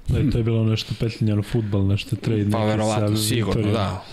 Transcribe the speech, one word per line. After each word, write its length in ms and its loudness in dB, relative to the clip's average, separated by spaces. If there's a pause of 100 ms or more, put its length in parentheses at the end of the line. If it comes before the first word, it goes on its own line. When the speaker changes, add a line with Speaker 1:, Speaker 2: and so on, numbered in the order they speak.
Speaker 1:
Da, 120 2
i 100 2
to 80 2
je 60 2
bilo 220 2
nešto 340 0
petljanje 360 0
na 60 2
fudbal, 460 0
nešto 280 0
trade 360 0
Speaker 2:
Pa 60 0
Speaker 1:
neki 120 2
Speaker 2:
verovatno, 480 0
Speaker 1:
sa 60 0
Speaker 2:
sigurno, 380 0
Speaker 1:
Vitorijom. 120 0
Speaker 2:
da, 400 -2